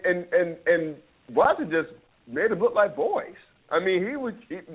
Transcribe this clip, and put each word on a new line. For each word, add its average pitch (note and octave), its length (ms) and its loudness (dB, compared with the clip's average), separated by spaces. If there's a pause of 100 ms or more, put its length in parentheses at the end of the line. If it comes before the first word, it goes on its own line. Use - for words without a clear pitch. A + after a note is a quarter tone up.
and, F3 280 0
and, E3+ 240 2 (100)
and D#3+ 300 2 (380)
Watson A3+ 360 2
just D#3+ 240 -2 (320)
made D#3 240 -2
them F3 100 -4
look A#3 140 0
like G#3 220 2
boys. - 380 -2 (360)
I D#3+ 100 2
mean, F#3 280 0
he C#4 80 -6
was, B3+ 160 -6 (160)
he, F3+ 120 -10 (140)